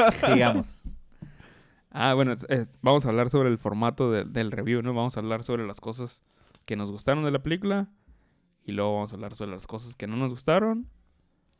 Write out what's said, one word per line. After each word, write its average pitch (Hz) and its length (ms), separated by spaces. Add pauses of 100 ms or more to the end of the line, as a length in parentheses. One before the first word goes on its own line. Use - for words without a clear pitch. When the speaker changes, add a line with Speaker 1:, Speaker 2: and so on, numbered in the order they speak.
(140)
Speaker 1:
<laughs> - 180
Speaker 2:
Sigamos. 120 560 (1040)
Speaker 3:
Ah, 131 240
bueno, 131 200
es, 131 160
es, 123 200 (120)
vamos 135 240
a 127 40
hablar 120 200
sobre 131 200
el 113 80
formato 117 540
de, 104 140
del 110 260
review, 113 300
¿no? 123 120
Vamos 120 240
a 107 40
hablar 110 220
sobre 117 220
las 101 160
cosas 120 400 (440)
que 113 100
nos 104 160
gustaron 139 340
de 143 60
la 139 100
película 196 480 (760)
y 104 80
luego 104 220
vamos 104 160
a 104 40
hablar 104 180
sobre 101 180
las 95 140
cosas 120 300
que 101 120
no 110 100
nos 127 120
gustaron 208 580 (720)